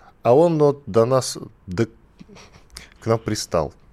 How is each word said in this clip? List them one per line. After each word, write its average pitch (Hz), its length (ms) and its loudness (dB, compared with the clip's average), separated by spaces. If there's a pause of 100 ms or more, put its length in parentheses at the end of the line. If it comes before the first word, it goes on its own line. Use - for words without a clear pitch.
(220)
А 120 140 4
он 165 240 2
вот 143 260 0
до 113 200 2
нас, 127 320 -2 (280)
до-, 98 220 -4 (1120)
к - 60 -18
нам 113 140 0
пристал. 87 540 -4 (200)